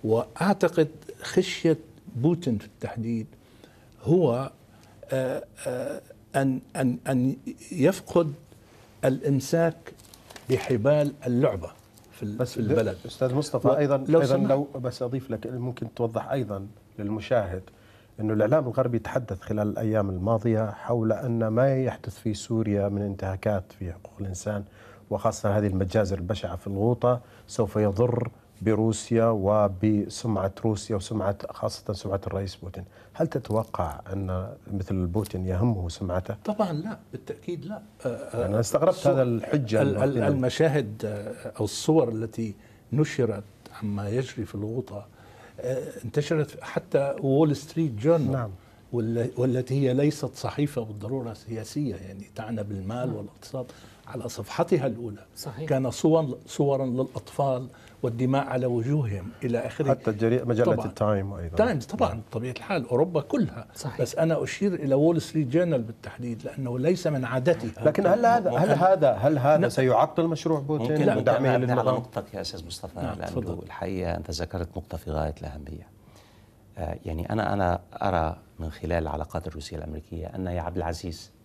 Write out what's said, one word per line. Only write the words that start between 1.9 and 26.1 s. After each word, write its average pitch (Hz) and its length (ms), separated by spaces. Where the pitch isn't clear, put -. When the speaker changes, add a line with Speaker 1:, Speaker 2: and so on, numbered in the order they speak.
Speaker 1:
بوتين 139 420
في - 80
التحديد 113 600
هو، 135 480
آه، 131 320
آه، 123 340
أن، 135 260
أن، 131 220
أن 131 280
يفقد 170 640
الإمساك 139 720
بحبال 139 640
اللعبة 120 420
في - 120
ال-، 107 140
Speaker 2:
بس 123 160
Speaker 1:
في 127 60
البلد. 107 460
Speaker 2:
أستاذ 127 300
مصطفى، 143 320
Speaker 1:
و-، - 40
Speaker 2:
أيضًا، 143 260
Speaker 1:
لو 147 240
Speaker 2:
أيضًا 135 140
Speaker 1:
سمحت. - 140
Speaker 2:
لو 143 260
بس 127 260
أضيف 127 300
لك، 110 160
ممكن 120 460
توضح 113 380
أيضًا 104 360
للمشاهد 104 640
إنه 110 140
الإعلام 113 340
الغربي 120 320
تحدث 110 420
خلال 104 260
الأيام 107 420
الماضية 107 640
حول 113 400
أن 113 360
ما 131 360
يحدث - 360
في 110 140
سوريا 104 560
من 101 120
انتهاكات 95 640
في 90 120
حقوق - 280
الإنسان، 101 440
وخاصة 107 480
هذه 104 100
المجازر 95 500